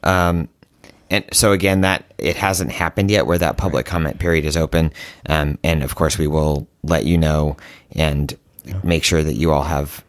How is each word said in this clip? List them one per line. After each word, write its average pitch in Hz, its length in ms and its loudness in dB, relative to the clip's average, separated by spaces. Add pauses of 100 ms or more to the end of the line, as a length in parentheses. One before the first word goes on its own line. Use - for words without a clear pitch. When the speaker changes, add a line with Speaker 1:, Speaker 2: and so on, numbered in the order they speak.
Speaker 1:
Um, 87 460 0 (600)
and 101 220 -2
so 107 200 4
again, 95 300 2
that, 95 220 0 (140)
it 82 180 -2
hasn't 95 360 -2
happened 98 380 0
yet 98 160 2
where 85 120 2
that 85 180 0
public 71 300 -2
Speaker 2:
Right. - 60 -10
Speaker 1:
comment 82 260 -2
period 82 260 2
is 76 120 -2
open. 80 360 2 (360)
Um, 73 340 0
and 82 200 2
of 65 120 -6
course 78 240 0
we 78 80 0
will 76 400 0 (160)
let 80 220 0
you 85 140 4
know 76 380 2 (360)
and 73 440 -2 (280)
Speaker 2:
Yeah. 95 180 -10
Speaker 1:
make 85 220 0
sure 80 180 2
that 78 120 -2
you 80 180 0
all 71 100 2
have 71 460 -4